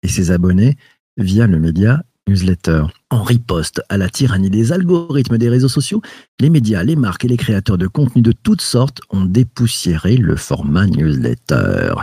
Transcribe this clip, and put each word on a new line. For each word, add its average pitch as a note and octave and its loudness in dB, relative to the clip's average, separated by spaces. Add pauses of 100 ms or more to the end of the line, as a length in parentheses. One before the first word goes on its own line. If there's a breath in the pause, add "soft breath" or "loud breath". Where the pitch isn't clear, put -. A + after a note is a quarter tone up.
et F#2+ -4
ses F2 -2
abonnés F#2 2 (400 soft breath)
via G#2+ 2
le F2 2
média F#2+ 2 (240)
newsletter. F2+ 0 (240)
En A#2 -2
riposte G2 -2
à G2 -4
la F#2+ -2
tyrannie G2 0
des A2+ 0
algorithmes E3+ 0
des A#2 2
réseaux B2+ 2
sociaux, D3+ -2 (380 loud breath)
les D3 4
médias, A2 2
les C3+ 0
marques A#2+ -2
et B2 0
les A#2+ 0
créateurs G2 0
de F2+ 0
contenu C3+ 0
de A2 4
toutes G#3+ -2
sortes C3 -2
ont F#2+ -2
dépoussiéré G2+ 0
le E2 0
format D2 -2
newsletter. A#1+ -2